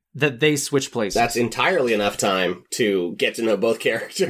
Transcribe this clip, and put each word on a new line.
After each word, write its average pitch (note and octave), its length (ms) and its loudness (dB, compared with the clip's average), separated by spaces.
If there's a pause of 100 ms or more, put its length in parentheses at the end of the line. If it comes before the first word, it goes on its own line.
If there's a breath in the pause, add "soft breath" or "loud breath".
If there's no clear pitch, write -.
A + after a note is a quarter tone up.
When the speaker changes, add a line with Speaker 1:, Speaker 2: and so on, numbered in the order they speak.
(160)
Speaker 1:
that C#3 240 0
they D3+ 160 4
switch C#3 360 -2
places. G#2 220 -2
Speaker 2:
That's A#2 220 2
entirely B2 580 2
enough G2+ 240 0
time F#2 460 0 (120)
to F#2+ 420 0
get A#2 180 0
to A#2 80 -6
know A2 140 2
both A2+ 220 0
<laughs> - 80 -4
characters A2+ 420 -2